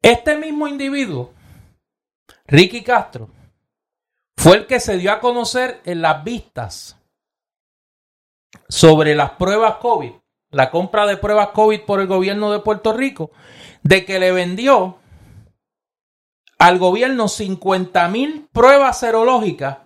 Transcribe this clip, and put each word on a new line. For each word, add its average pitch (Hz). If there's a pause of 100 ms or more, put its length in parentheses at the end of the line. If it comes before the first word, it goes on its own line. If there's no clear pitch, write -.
Este 240
mismo 302
individuo, 269 (1120)
Ricky 190
Castro, 202 (1040)
fue 180
el 208
que 247
se 196
dio 190
a 214
conocer 240
en 170
las 156
vistas - (1700)
sobre 156
las 143
pruebas 214
covid, 175 (380)
la 135
compra 190
de 196
pruebas 208
covid 214
por 196
el 190
gobierno 202
de 208
Puerto 214
Rico, 262 (540)
de 185
que 190
le 185
vendió 185 (1600)
al 180
gobierno 220
cincuenta 185
mil 285
pruebas 262
serológicas 226